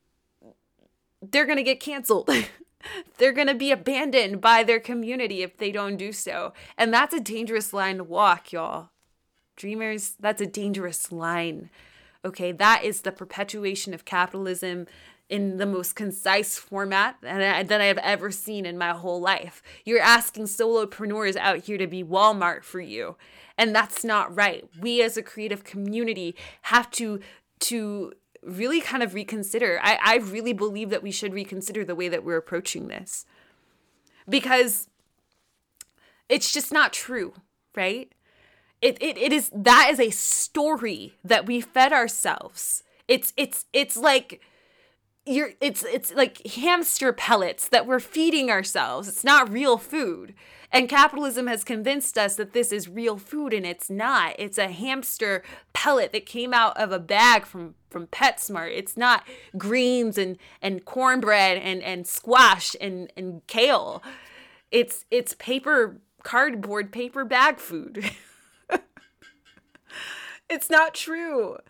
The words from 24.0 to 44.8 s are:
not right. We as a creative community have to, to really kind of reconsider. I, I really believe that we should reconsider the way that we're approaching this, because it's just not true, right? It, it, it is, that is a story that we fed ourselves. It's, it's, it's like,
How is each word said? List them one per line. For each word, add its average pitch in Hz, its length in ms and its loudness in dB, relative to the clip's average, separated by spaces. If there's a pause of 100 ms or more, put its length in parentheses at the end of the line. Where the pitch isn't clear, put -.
not 208 320 0
right. 202 300 0 (140)
We 240 220 0
as 226 160 0
a 214 60 -8
creative 208 400 -10
community 202 720 -6 (280)
have 233 280 2
to, 214 280 -6 (420)
to 208 520 -6 (300)
really 240 380 -2
kind 247 200 -4
of 202 120 -4
reconsider. 208 680 -2
I, 208 220 4
I 226 140 6
really 226 360 -4
believe 208 380 -4
that 196 100 -2
we 202 100 -10
should 196 220 -8
reconsider 196 520 -8
the 175 100 -6
way 175 140 -4
that 170 140 -4
we're 170 140 -2
approaching 165 500 -8
this, - 380 -12 (1000)
because 254 640 2 (1400)
it's - 240 2
just 285 200 -4
not 294 200 4
true, - 420 -8 (420)
right? 208 360 -4 (720)
It, 247 200 2
it, - 160 -2
it 254 160 2
is, 285 180 0
that 240 380 8
is 285 100 2
a 226 120 4
story 247 1000 -2 (100)
that 196 240 2
we 240 120 -2
fed 262 320 4
ourselves. - 920 -2 (240)
It's, 262 280 2
it's, 277 380 -4
it's 277 240 0
like, 262 440 2 (840)